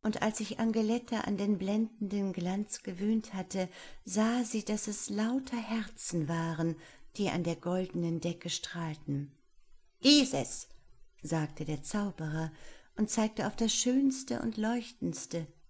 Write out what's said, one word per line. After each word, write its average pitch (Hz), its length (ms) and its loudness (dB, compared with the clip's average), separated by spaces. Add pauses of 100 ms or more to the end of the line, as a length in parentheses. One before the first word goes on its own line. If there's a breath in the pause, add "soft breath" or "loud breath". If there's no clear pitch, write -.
Und 214 200 0
als 214 160 2
sich 220 220 -4
Angeletta 226 600 2
an 202 160 0
den 202 220 2
blendenden 202 720 0
Glanz 190 500 -2
gewöhnt 208 520 0
hatte, 185 340 -2 (360 loud breath)
sah 220 400 2
sie, 220 200 0
dass 214 220 0
es 208 240 -4
lauter 240 460 0
Herzen 208 720 -2
waren, 165 480 0 (400 loud breath)
die 202 120 2
an 175 140 0
der 165 140 0
goldenen 175 640 -2
Decke 170 300 -4
strahlten. 151 840 -4 (720)
Dieses, 277 640 6 (540)
sagte 156 420 -2
der 147 180 -4
Zauberer 160 680 -2 (440 loud breath)
und 214 140 0
zeigte 220 360 0
auf 208 100 -2
das 226 180 2
schönste 262 680 2
und 226 160 -2
leuchtendste. 214 920 -2 (240)